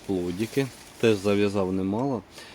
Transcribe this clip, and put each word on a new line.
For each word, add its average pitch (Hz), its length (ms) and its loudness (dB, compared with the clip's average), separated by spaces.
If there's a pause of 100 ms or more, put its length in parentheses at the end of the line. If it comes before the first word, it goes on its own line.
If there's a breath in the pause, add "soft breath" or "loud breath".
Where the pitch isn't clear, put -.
плодики. 98 600 -2 (340)
Теж 113 160 6
зав'язав 101 560 2
немало. 104 500 -2 (320 loud breath)